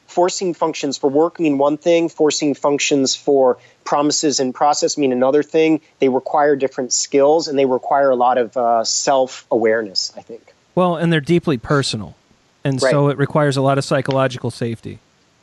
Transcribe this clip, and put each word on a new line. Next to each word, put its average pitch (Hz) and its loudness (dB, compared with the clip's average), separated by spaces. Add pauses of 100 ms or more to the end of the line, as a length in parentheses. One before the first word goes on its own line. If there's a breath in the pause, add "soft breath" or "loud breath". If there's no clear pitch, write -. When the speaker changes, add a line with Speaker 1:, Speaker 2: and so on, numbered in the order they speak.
Speaker 1:
forcing 180 -2
functions 151 -4
for 143 0
work 156 0
mean 147 0
one 147 2
thing, 170 2
forcing 147 0
functions 143 0
for 131 2 (260 soft breath)
promises 147 -2
and 127 -2
process 147 0
mean 135 0
another 131 2
thing. 160 0 (180 soft breath)
They 135 2
require 147 0
different 131 -6
skills, 147 2
and 139 -2
they 139 2
require 139 0
a 127 2
lot 123 2
of, 117 -4
uh, 117 0
self-awareness, 113 -2
I 95 -20
think. - -20 (200)
Speaker 2:
Well, 175 0
and 170 0
they're 156 2
deeply 160 0
personal, 120 -4 (500)
and 135 -2
so 143 2
Speaker 1:
Right. 143 2
Speaker 2:
it 135 -6
requires 143 0
a 139 0
lot 139 2
of 135 -4
psychological 131 -2
safety. 110 -10 (420)